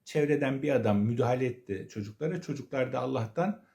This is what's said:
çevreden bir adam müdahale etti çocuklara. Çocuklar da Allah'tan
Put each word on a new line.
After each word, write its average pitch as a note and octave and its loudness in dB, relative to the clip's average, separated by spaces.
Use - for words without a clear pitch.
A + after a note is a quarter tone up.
çevreden C#3+ 0
bir D3 2
adam G#2+ 4
müdahale B2 2
etti G2+ -6
çocuklara. D3 -6
Çocuklar B2+ -4
da B2+ -2
Allah'tan C3 -2